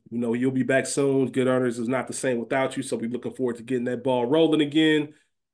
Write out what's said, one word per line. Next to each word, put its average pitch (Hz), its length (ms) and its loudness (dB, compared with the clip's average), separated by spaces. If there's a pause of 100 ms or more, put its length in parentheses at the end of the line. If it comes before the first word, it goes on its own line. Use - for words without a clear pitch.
you 117 80 -6
know, 120 160 0
you'll 123 180 0
be 131 120 0
back 131 240 2
soon. 135 440 2
Good 127 160 2
Earners 127 300 2
is 117 100 -4
not 123 200 -2
the - 60 -10
same 127 260 -2
without 131 360 -2
you, 135 60 -4
so 127 160 -6
we're 113 120 -6
looking 120 260 -8
forward 120 220 -4
to 113 60 -18
getting 120 220 -2
that 123 180 -6
ball 127 220 0
rolling 156 360 4
again. 151 520 2 (400)